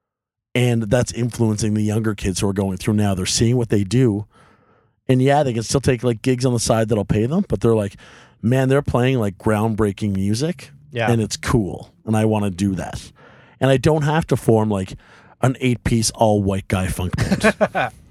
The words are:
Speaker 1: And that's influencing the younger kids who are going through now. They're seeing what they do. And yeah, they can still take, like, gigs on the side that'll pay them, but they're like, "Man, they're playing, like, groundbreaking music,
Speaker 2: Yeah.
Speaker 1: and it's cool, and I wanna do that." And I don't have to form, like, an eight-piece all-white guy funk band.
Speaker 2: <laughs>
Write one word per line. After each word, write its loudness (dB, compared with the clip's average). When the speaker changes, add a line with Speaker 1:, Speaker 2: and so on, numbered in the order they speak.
Speaker 1:
And 2
that's 0
influencing -2
the 0
younger 0
kids -4
who 0
are -2
going -2
through -2
now. 2
They're -4
seeing 0
what -2
they 2
do. 0
And 4
yeah, 4
they 0
can -2
still 0
take, 0
like, 0
gigs 0
on 2
the 0
side 0
that'll 0
pay 0
them, -2
but -4
they're 2
like, -4
"Man, 2
they're 2
playing, 2
like, -4
groundbreaking 0
music, -2
Speaker 2:
Yeah. -2
Speaker 1:
and 2
it's -4
cool, -4
and 0
I 2
wanna 0
do -2
that." -10
And 2
I 4
don't 2
have 0
to 0
form, 2
like, -4
an 2
eight-piece 0
all-white 2
guy 0
funk -4
band. 0
Speaker 2:
<laughs> -